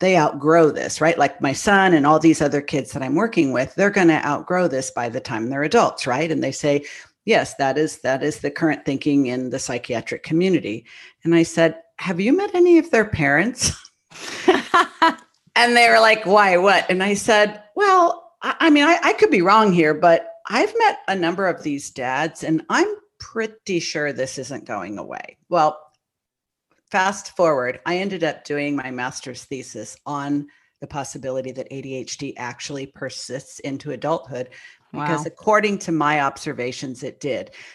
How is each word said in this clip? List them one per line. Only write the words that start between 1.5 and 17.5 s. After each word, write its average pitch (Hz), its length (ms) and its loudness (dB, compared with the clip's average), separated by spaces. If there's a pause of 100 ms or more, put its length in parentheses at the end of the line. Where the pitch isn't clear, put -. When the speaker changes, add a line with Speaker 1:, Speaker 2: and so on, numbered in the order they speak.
Speaker 1:
son 190 400 4
and 143 120 4
all 156 120 6
these 156 240 4
other 143 180 0
kids 135 320 -6
that 135 100 -8
I'm 131 120 -4
working 170 380 0
with, 127 240 -4
they're 196 120 2
gonna 180 380 4
outgrow 175 420 -2
this 131 220 -4
by 120 180 -6
the 120 120 -6
time 113 280 -6
they're 139 140 -4
adults, - 440 0
right?" 143 240 -2
And 139 120 -2
they 135 100 -4
say, 143 320 -2 (400)
"Yes, 170 300 0
that 135 240 -2
is, 156 220 -2
that 127 220 -2
is 147 180 -6
the 143 100 -6
current 151 340 -4
thinking 139 420 0
in 127 240 -6
the 131 80 -6
psychiatric 123 680 -8
community." 151 600 -2 (400)
And 165 100 2
I 165 100 4
said, 165 320 0 (220)
"Have 175 220 -6
you 233 160 2
met 403 180 -2
any 349 220 6
of 311 140 2
their 226 160 4
parents?" 165 640 0 (380)
<laughs> - 420 -2 (1040)
And 240 160 4
they 240 140 8
were 226 120 6
like, 220 260 4
"Why, 196 320 6
what?" 185 320 4
And 185 120 0
I 202 120 0
said, 208 480 2 (120)